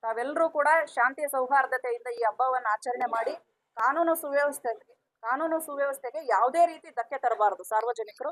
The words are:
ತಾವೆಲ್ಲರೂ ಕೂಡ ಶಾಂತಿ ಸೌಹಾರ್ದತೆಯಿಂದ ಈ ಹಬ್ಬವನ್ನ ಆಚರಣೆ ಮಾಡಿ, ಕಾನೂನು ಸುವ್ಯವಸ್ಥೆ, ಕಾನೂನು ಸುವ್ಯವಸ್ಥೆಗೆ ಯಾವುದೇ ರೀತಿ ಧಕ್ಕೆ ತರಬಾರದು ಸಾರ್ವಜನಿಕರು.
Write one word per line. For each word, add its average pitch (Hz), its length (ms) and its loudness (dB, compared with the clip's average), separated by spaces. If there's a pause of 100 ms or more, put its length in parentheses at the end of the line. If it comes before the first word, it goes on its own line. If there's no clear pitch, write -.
ತಾವೆಲ್ಲರೂ 262 460 -2
ಕೂಡ 302 200 2 (160)
ಶಾಂತಿ 277 460 0
ಸೌಹಾರ್ದತೆಯಿಂದ 254 760 0
ಈ 240 160 -6
ಹಬ್ಬವನ್ನ 254 480 0
ಆಚರಣೆ 247 400 -4
ಮಾಡಿ, 233 240 -2 (420)
ಕಾನೂನು 302 380 2
ಸುವ್ಯವಸ್ಥೆ, 285 600 0 (460)
ಕಾನೂನು 311 400 -2
ಸುವ್ಯವಸ್ಥೆಗೆ 285 640 -4
ಯಾವುದೇ 254 400 4
ರೀತಿ 320 240 -8
ಧಕ್ಕೆ 254 280 -6
ತರಬಾರದು 208 460 2
ಸಾರ್ವಜನಿಕರು. 226 680 -2